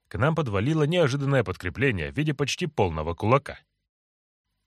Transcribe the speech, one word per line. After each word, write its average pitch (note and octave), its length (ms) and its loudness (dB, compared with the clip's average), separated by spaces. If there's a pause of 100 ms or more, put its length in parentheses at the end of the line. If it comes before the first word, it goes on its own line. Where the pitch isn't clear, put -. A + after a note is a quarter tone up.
к - 120 -10
нам D3+ 180 2
подвалило C#3+ 480 0
неожиданное C#3+ 580 2
подкрепление F2+ 680 -2
в C#2+ 40 -12
виде D3+ 160 0
почти C#3+ 360 -4
полного E2+ 460 0
кулака. B2 440 2 (1080)